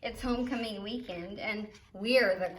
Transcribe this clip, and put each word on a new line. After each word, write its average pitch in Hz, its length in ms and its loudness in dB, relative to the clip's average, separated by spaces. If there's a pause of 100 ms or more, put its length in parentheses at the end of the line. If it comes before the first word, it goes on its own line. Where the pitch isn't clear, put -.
it's 233 200 -6
homecoming 240 640 -2
weekend, 202 560 -6
and 214 280 -4 (260)
we're 208 440 6
the 180 220 0